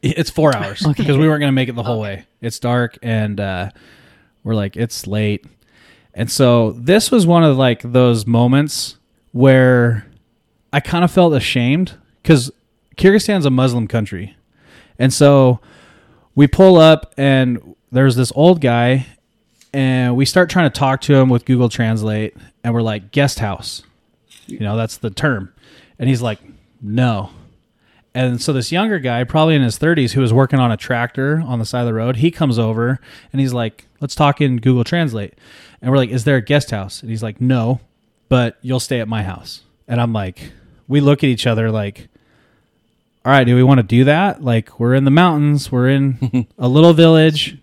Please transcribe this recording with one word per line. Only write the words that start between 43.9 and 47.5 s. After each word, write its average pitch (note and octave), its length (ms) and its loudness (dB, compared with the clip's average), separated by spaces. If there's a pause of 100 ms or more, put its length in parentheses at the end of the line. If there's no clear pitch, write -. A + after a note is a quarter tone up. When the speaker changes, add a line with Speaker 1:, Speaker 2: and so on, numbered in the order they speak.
Speaker 1:
that? D#3+ 380 0
Like, A#2 380 -4
we're A#2+ 140 0
in C3+ 100 2
the C#3 60 2
mountains, D3 600 2
we're B2+ 180 0
in C3 640 -2
Speaker 3:
<laughs> - 60 -20
Speaker 1:
a B2 100 -2
little D#3 240 6
village." D#3+ 720 4